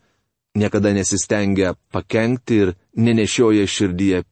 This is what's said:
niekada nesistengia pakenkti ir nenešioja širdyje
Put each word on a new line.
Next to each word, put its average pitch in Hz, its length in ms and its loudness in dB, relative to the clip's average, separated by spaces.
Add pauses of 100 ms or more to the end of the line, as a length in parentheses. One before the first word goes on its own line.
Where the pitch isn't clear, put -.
(560)
niekada 104 380 0
nesistengia 98 800 -2 (180)
pakenkti 117 640 -2
ir 95 200 2 (220)
nenešioja 110 720 2
širdyje 92 640 -2